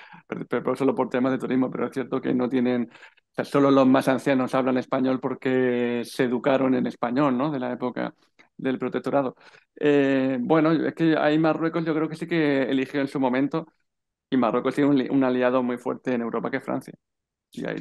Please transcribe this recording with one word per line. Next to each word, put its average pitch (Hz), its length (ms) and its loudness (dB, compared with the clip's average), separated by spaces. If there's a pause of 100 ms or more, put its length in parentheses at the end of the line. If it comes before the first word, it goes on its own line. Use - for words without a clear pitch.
(280)
pero, - 200 -8
pero, 123 160 -2
pero 123 120 0
solo 135 200 0
por 120 140 -2
temas 131 220 0
de 127 80 0
turismo. 127 320 0
Pero 123 160 -4
es - 60 -10
cierto 135 280 -4
que 131 120 -2
no 123 160 0
tienen, 123 420 0
o - 440 -20
sea, 123 100 -4
solo 139 260 2
los 135 160 6
más 131 220 4
ancianos 127 460 0
hablan 127 220 2
español 131 440 -2
porque 123 840 0
se - 200 -2
educaron 131 500 2
en 123 120 0
español, 123 500 0
¿no? 147 140 -2
De 139 80 -4
la 123 120 -6
época 123 420 -6 (440)
del 127 200 -4
protectorado. 127 580 -2 (440)
Eh, 135 600 2
bueno, 160 320 2
es 135 200 -2
que 165 240 2
ahí 151 220 2
Marruecos 165 460 0
yo 160 100 -2
creo 156 140 -2
que 156 80 -8
sí 175 100 -8
que 147 360 0
eligió 131 380 -2
en 135 60 -2
su 139 120 -6
momento, 135 460 -2 (640)
y 135 80 0
Marruecos 123 380 0
tiene 143 140 4
un 143 80 4
li-, 123 120 0
un 135 140 2
aliado 127 400 2
muy 123 140 -2
fuerte 131 360 -4
en 117 80 -2
Europa 117 300 -4
que 135 60 -4
es 127 60 -6
Francia. 131 300 -6 (580)
Y - 160 -8
ahí - 140 -6